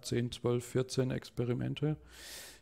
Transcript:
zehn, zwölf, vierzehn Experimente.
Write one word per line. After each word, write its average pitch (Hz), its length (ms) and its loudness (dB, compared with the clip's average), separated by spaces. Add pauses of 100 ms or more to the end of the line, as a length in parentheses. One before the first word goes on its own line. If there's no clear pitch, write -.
zehn, 120 300 0
zwölf, 120 320 2
vierzehn 127 480 2
Experimente. 127 840 0 (640)